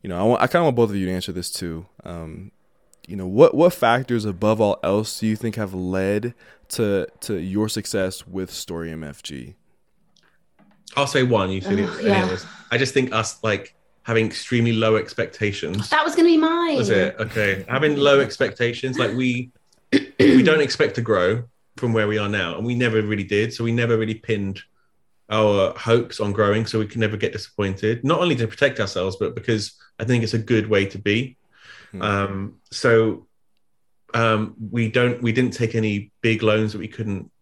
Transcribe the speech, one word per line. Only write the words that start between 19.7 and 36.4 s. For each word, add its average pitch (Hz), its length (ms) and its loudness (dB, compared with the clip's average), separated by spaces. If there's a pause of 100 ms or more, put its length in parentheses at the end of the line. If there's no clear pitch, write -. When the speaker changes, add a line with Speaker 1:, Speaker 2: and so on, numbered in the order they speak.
Speaker 2:
we 262 240 8
don't 156 160 6
expect - 340 0
to 123 60 -4
grow 110 420 2 (360)
from 120 140 -2
where 110 140 2
we 107 120 0
are 104 100 -2
now, 92 280 -2
and 104 80 -6
we 120 120 -2
never 110 260 2
really 104 220 -2
did. 107 280 0
So 117 120 -6
we 117 80 0
never 117 260 2
really 110 160 -2
pinned 101 480 -6 (680)
our 104 480 2
hopes - 440 0
on 104 120 -2
growing, 107 340 2
so 110 120 -2
we 107 80 0
can 113 140 -8
never 107 160 0
get - 160 -2
disappointed. 107 720 -4
Not 156 160 2
only 170 160 2
to 117 100 -2
protect 131 320 0
ourselves, 95 380 -2
but 90 180 -4
because 110 380 -2 (260)
I - 60 -6
think 120 180 2
it's 110 120 -4
a 113 40 0
good 107 300 0
way 98 180 2
to 95 120 -12
be. 110 380 -2 (560)
Speaker 1:
Hmm. 98 100 -10
Speaker 2:
Um, 98 520 -4 (160)
so, 113 560 2 (880)
um, 110 400 0 (160)
we 117 200 -2
don't, 123 320 0
we 117 100 0
didn't 123 200 0
take 117 220 -4
any 107 360 -2 (120)
big 113 200 0